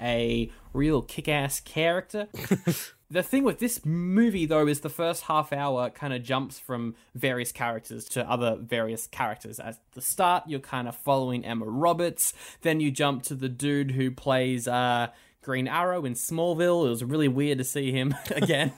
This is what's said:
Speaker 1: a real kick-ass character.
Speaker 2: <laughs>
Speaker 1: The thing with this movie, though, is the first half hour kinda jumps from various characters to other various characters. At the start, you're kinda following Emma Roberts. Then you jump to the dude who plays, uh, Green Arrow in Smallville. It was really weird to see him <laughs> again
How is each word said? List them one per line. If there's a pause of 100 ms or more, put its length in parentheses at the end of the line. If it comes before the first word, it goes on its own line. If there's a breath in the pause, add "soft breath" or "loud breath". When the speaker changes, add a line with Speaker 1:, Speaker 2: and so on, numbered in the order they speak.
Speaker 1:
a (240 loud breath)
real
kick-ass
character.
Speaker 2:
<laughs> (100)
Speaker 1:
The
thing
with
this
movie,
though,
is
the
first
half
hour
kinda
jumps
from (180 soft breath)
various
characters
to
other
various
characters.
At (140)
the
start,
you're
kinda
following
Emma
Roberts. (280 loud breath)
Then
you
jump
to
the
dude
who
plays,
uh, (360 loud breath)
Green
Arrow
in
Smallville.
It
was
really
weird
to
see
him (100)
<laughs>
again